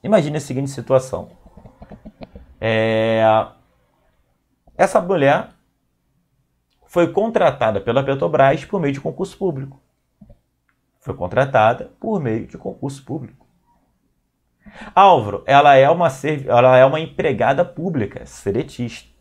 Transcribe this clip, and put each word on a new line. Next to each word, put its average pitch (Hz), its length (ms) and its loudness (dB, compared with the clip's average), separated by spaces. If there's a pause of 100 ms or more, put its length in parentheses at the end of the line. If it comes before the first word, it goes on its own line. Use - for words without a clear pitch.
Imagine 156 340 0
a 143 40 -6
seguinte 139 280 -6
situação. 127 640 -2 (1300)
É... 110 600 -2 (1600)
Essa 196 240 0
mulher 170 480 0 (1400)
foi 170 260 0
contratada 170 720 0
pela 127 220 0
Petrobras 139 600 0
por 196 140 -6
meio 143 140 -2
de 139 80 -10
concurso 170 360 -10
público. 135 440 -8 (1200)
Foi - 160 -12
contratada 117 840 0
por 214 220 -6
meio 110 260 -4
de - 100 -20
concurso - 460 -12
público. - 420 -14 (1500)
Álvaro, 143 500 4
ela 143 300 6
é 135 140 6
uma 170 200 2
serv-, 143 380 -6
ela 127 300 6
é 131 80 8
uma 160 140 0
empregada 156 680 -2
pública, 160 600 -8
seletista. - 840 -8 (120)